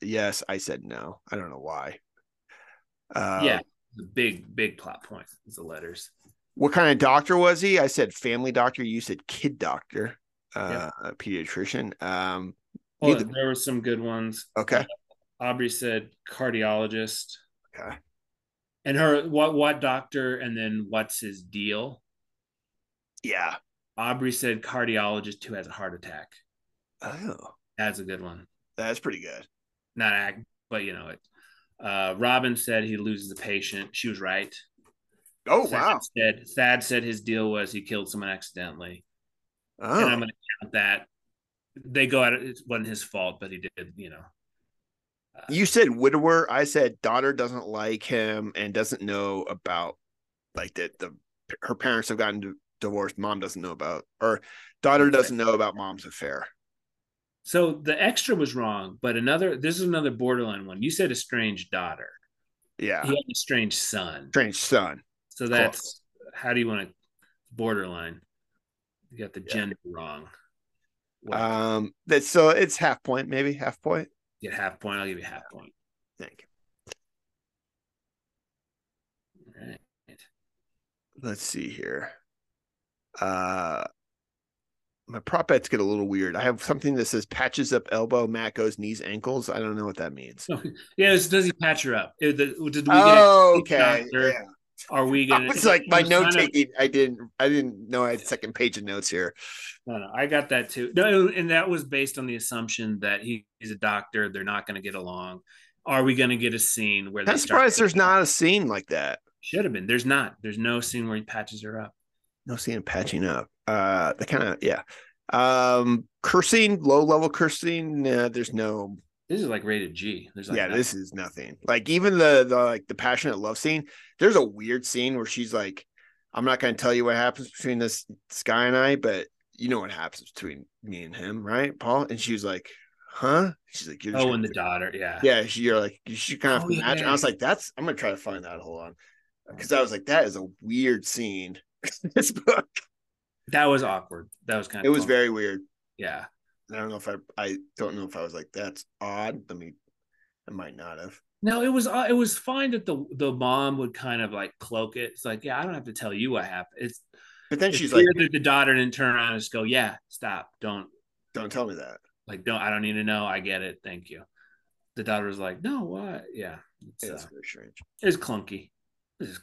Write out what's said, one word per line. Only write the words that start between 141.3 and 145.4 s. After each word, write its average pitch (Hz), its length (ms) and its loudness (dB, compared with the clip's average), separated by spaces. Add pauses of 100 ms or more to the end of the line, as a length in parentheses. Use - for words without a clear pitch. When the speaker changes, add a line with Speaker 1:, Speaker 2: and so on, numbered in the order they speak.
Speaker 1:
<laughs> - 320 -8
This - 160 2
book. - 340 0 (800)
Speaker 2:
That 147 180 4
was 135 180 4
awkward. 92 440 -6 (180)
That 110 100 -2
was 101 100 -4
kinda 104 200 -2
Speaker 1:
It 143 40 6
was 147 120 6
Speaker 2:
fun. 117 60 -4
Speaker 1:
very 123 220 6
weird. 101 300 -2 (360)